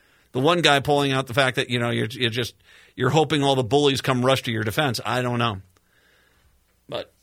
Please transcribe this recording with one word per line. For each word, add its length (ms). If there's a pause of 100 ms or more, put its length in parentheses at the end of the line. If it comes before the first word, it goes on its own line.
(320)
The 80
one 200
guy 200
pulling 320
out 140
the 80
fact 220
that, 140
you 80
know, 100
you're, 220
you're 180
just, 260 (400)
you're 140
hoping 340
all 120
the 100
bullies 380
come 220
rush 180
to 100
your 120
defense. 400
I 180
don't 160
know. 240 (1300)
But 200 (120)